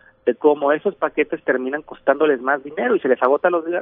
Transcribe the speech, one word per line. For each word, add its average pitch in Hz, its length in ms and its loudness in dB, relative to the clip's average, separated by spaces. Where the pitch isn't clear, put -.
de 123 100 2
cómo 147 360 2
esos 156 240 -2
paquetes 151 480 -4
terminan 135 380 -4
costándoles 139 600 0
más 135 220 -2
dinero 202 320 -4
y - 40 0
se - 80 -4
les 127 160 2
agotan 147 280 2
los, 165 140 -2